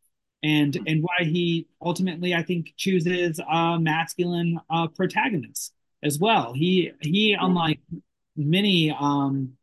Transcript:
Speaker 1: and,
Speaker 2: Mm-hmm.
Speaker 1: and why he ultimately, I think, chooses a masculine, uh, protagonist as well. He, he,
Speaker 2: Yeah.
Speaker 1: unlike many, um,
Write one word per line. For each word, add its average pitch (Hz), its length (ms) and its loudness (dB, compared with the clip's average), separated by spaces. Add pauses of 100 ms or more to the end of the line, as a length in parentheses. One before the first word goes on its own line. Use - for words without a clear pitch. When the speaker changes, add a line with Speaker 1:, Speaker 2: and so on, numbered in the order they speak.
(420)
Speaker 1:
and, 151 320 2
Speaker 2:
Mm-hmm. 107 120 -6
Speaker 1:
and 156 160 0
why 175 220 0
he 170 420 0 (160)
ultimately, 175 520 -2
I 170 80 0
think, 165 340 -4
chooses 180 640 0
a 165 400 0
masculine, 170 800 -2 (120)
uh, 165 180 0
protagonist 180 840 -4 (300)
as 143 160 -2
well. 175 340 2
He, 170 480 2
he, 202 300 2
Speaker 2:
Yeah. 196 100 2
Speaker 1:
unlike 175 400 0 (560)
many, 165 540 2
um, 139 720 0